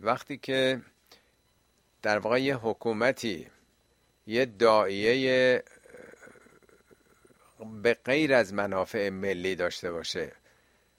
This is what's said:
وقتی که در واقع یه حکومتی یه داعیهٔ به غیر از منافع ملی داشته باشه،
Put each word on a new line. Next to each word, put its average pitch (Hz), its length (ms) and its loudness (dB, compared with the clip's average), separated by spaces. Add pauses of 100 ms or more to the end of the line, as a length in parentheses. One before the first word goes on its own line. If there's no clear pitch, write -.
وقتی 123 340 -2
که 131 440 0 (1200)
در 107 160 2
واقع 110 240 0
یه 135 140 -2
حکومتی 113 880 -2 (800)
یه 117 180 0
داعیهٔ 117 1160 4 (2250)
به 117 120 2
غیر 139 400 2
از 101 200 2
منافع 101 560 -2
ملی 95 440 -4
داشته 87 380 -4
باشه، 82 400 -8 (680)